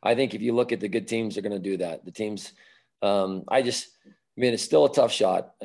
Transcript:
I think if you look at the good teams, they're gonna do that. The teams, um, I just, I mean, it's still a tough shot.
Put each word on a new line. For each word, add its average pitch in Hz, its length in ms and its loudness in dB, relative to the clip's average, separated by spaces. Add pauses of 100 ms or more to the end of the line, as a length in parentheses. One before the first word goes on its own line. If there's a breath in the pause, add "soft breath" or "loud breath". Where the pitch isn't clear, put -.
I 117 120 2
think 123 180 0
if 101 80 -8
you 117 120 0
look 120 180 0
at 117 80 -2
the 104 100 -4
good 104 180 -4
teams, 113 280 -4
they're 104 80 -4
gonna 104 160 -2
do 95 180 -2
that. 85 280 -6
The 90 60 -16
teams, 104 400 -8 (500 soft breath)
um, 95 460 0
I 123 140 2
just, 120 280 -4 (160)
I - 360 -18
mean, 123 120 2
it's 113 100 -4
still 151 220 4
a 139 80 2
tough 120 200 4
shot. 92 400 0 (120)